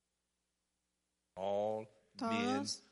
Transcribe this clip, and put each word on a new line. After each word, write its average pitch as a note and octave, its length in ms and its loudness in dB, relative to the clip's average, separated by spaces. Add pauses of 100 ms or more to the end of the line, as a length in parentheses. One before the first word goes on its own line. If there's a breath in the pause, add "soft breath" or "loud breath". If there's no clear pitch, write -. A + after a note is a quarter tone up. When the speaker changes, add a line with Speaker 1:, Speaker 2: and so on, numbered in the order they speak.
(1400)
Speaker 1:
All G#2 520 0 (320)
men A3+ 100 -2 (360)
Speaker 2:
Todos - 260 -6